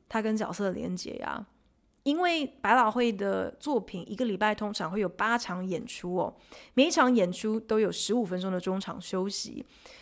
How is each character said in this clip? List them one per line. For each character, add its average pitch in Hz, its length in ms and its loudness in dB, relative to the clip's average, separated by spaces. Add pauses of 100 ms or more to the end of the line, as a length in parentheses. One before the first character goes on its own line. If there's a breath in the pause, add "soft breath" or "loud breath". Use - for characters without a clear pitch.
他 220 140 -2
跟 220 160 0
角 208 160 -4
色 202 120 -2
的 190 80 0
连 180 220 -4
结 - 180 -8 (100)
啊。 - 240 -8 (560)
因 302 180 0
为 339 240 2
百 220 300 2
老 233 160 6
汇 240 200 2
的 190 380 -2 (100)
作 285 200 0
品 185 280 -8
一 208 80 -8
个 247 100 -2
礼 202 120 -2
拜 214 160 2
通 208 180 -4
常 170 200 -4
会 202 80 -2
有 190 100 0
八 220 260 0
场 185 320 -4
演 180 200 -4
出 180 300 -6
哦， - 180 0 (400 loud breath)
每 262 100 8
一 339 60 2
场 269 220 6
演 185 180 4
出 220 280 -2
都 220 200 0
有 196 120 4
十 - 220 -2
五 240 100 2
分 180 160 -2
钟 190 120 -4
的 185 80 -2
中 185 200 -2
场 175 220 -8
休 190 260 -2
息， - 380 -8 (360 loud breath)